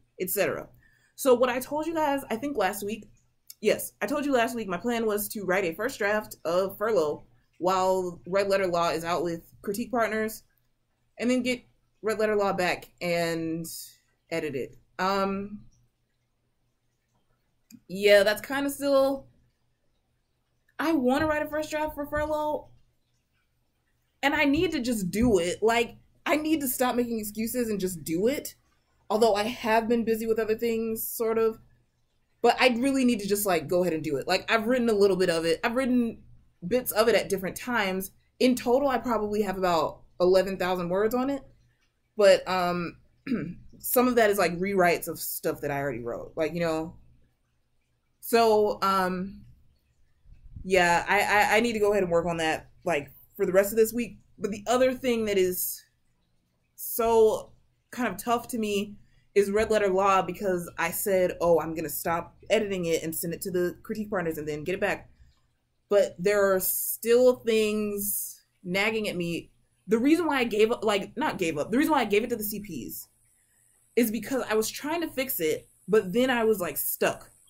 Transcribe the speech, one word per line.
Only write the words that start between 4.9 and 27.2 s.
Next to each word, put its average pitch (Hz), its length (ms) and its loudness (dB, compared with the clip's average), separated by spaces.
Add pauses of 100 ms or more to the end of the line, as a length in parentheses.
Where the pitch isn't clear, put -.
was 208 260 -2
to 202 140 -10
write 185 200 0
a 165 100 -4
first 233 240 -6
draft 214 460 -2
of 190 340 -2
Furlough 165 460 -2 (340)
while 185 640 0
Red 196 220 0
Letter 196 220 2
Law 170 220 0
is 160 120 -2
out 170 220 -2
with 170 180 -6 (200)
Critique 214 280 -6
Partners, 220 540 -2 (720)
and 233 100 -2
then 254 140 2
get 247 220 -2 (360)
Red 214 200 -2
Letter 214 160 2
Law 196 160 2
back 175 360 -2 (120)
and 165 680 -2 (640)
edit 151 240 -4
it. - 220 -8 (240)
Um, 196 640 -2 (2250)
yeah, 202 340 6
that's 208 200 2
kinda 277 280 -2
still, 277 560 2 (1500)
I 311 140 0
wanna 277 340 2
write 302 160 0
a 294 80 -6
first 302 220 -6
draft 302 240 -4
for 285 100 -8
Furlough, 302 640 -4 (1500)
and 285 140 2
I 302 80 4
need 320 260 2
to 311 100 -4
just 214 300 -2
do 208 300 2
it. 175 240 -4
Like, 233 320 0 (280)
I 269 120 2
need 311 240 0
to 269 80 -4
stop 247 260 0
making 233 240 -2
excuses 220 500 -4